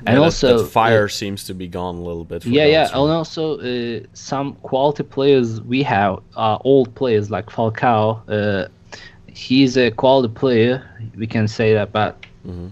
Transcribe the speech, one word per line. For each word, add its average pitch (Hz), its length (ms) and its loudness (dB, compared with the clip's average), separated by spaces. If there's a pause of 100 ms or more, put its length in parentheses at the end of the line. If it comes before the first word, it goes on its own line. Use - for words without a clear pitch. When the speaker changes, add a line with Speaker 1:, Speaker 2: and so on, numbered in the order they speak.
Speaker 1:
and - 80 -6
Speaker 2:
Yeah, 113 80 4
that, 143 60 6
Speaker 1:
also, 139 360 4
Speaker 2:
that 107 100 -2
fire 110 380 2
Speaker 1:
uh, - 20 -4
Speaker 2:
seems 101 360 -8
to 95 100 -12
be 92 120 -12
gone 90 300 -8
a 87 60 -10
little 85 220 -8
bit 85 180 -10
for 117 80 -4
Speaker 1:
yeah, 147 160 2
yeah, 156 220 4
Speaker 2:
Galatasaray. 131 140 -2
Speaker 1:
and 151 100 2
also, 156 460 -6
uh, 120 420 -6 (120)
some 139 440 -8
quality 143 460 -2
players 131 600 0
we 120 200 -2
have 101 380 0 (160)
are 110 280 -2
old 127 300 4
players 107 360 -2
like 104 160 -6
Falcao. 110 840 0
Uh, 104 400 -2 (640)
he's 131 460 2
a 123 120 4
quality 127 420 2
player, 123 540 0 (300)
we 107 100 -6
can 110 220 -2
say 110 260 2
that, 101 180 0
but - 320 -2 (220)
Speaker 2:
Mm-hmm. 90 240 -12